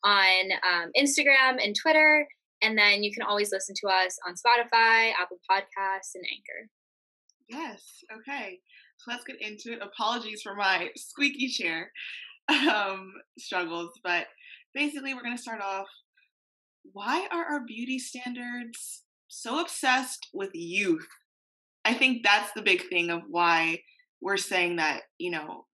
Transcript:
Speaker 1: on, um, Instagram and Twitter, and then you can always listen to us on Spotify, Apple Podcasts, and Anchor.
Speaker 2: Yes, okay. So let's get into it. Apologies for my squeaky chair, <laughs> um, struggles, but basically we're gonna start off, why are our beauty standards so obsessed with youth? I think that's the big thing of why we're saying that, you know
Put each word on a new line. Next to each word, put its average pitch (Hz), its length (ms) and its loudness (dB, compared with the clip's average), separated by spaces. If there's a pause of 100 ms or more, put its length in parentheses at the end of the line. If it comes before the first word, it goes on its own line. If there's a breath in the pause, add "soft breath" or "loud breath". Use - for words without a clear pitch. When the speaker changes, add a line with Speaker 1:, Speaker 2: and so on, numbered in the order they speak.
Speaker 1:
on, 190 480 4 (120)
um, 175 340 0
Instagram 277 640 6
and 208 120 -2
Twitter, 302 520 6 (340)
and 220 160 0
then 208 260 4
you 208 100 -2
can 220 100 -6
always 208 280 0
listen 190 320 -6
to 202 40 0
us 185 300 2 (100)
on 175 80 -8
Spotify, 226 840 4
Apple 180 200 -4 (100)
Podcasts, 190 680 -2
and - 160 -14
Anchor. - 380 -14 (800)
Speaker 2:
Yes, 294 320 -12 (360)
okay. 226 420 -12 (380 soft breath)
So - 140 -12
let's 240 140 -8
get 262 160 -14
into 214 320 -12
it. 226 80 -10
Apologies 214 600 -6
for 196 140 -10
my 190 400 2
squeaky - 520 -4
chair, 170 440 -4 (320 loud breath)
<laughs> - 260 -14
um, 202 640 0 (260)
struggles, 170 540 -6 (120)
but 175 240 0 (460 loud breath)
basically 277 400 -4
we're 247 100 -12
gonna 240 140 -6
start 226 240 -10
off, 196 260 -6 (1040)
why 247 380 -2
are 339 140 -2
our 285 200 -4
beauty 247 340 -6
standards 247 1040 -12 (240)
so 254 320 -6
obsessed 262 760 -2
with 190 200 -6
youth? 170 540 -2 (800)
I 220 80 4
think 247 300 0
that's 208 300 4
the 214 80 -8
big 190 280 2
thing 170 200 -2
of 170 200 -2
why 165 520 2 (400 soft breath)
we're 196 160 0
saying 175 400 0
that, 156 240 0 (160)
you 175 140 -6
know 156 420 -10